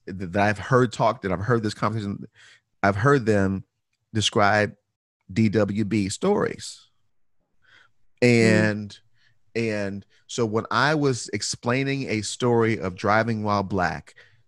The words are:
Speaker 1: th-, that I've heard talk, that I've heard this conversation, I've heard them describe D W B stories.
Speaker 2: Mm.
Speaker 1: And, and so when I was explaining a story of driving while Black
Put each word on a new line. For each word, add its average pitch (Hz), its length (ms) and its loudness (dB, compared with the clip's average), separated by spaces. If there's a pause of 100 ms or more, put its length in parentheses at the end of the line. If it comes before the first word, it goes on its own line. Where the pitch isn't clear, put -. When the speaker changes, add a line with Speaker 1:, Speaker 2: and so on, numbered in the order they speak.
Speaker 1:
th-, 92 260 -10
that 101 100 0
I've 104 160 2
heard 123 340 2
talk, 113 300 -2
that 95 100 -2
I've 87 80 -4
heard 113 220 0
this 107 120 -4
conversation, 104 520 -6 (560)
I've 101 140 2
heard 127 300 2
them 98 380 2 (500)
describe 104 600 2 (580)
D 110 180 4
W 101 340 0
B 101 240 0
stories. - 800 -4 (1400)
Speaker 2:
Mm. 123 60 6
Speaker 1:
And, 107 680 4 (560)
and 104 520 -4 (200)
so 120 200 -2
when 110 240 -2
I 135 240 2
was 139 380 -2
explaining 131 760 -4
a 107 140 -2
story 113 560 0
of 90 160 -6
driving 110 480 0
while 104 200 0
Black 87 520 -4 (340)